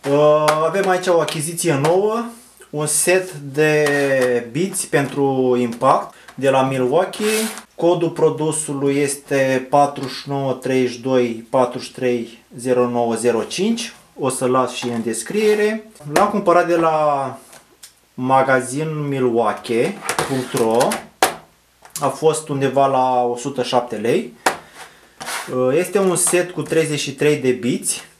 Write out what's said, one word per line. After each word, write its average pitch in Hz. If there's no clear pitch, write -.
Uh, 151
avem 190
aici 180
o 170
achiziție 156
nouă, 208
un 151
set 185
de 143
biți 180
pentru 135
impact 123
de 135
la 135
Milwaukee. 135
Codul 170
produsului 147
este 135
patruzeci 139
și -
nouă, 139
treizeci 127
și 117
doi, 123
patruzeci -
și -
trei, 123
zero 123
nouă, 120
zero 113
cinci. 220
O 139
să 127
las 127
și -
în 117
descriere. 214
L-am 196
cumpărat 175
de 170
la 151
magazin 139
milwaukee 120
punct 131
ro. 113
A 143
fost 156
undeva 139
la 127
o 120
sută 139
șapte 120
lei. 123
Este 180
un 185
set 175
cu 160
treizeci 151
și -
trei 147
de 127
biți. -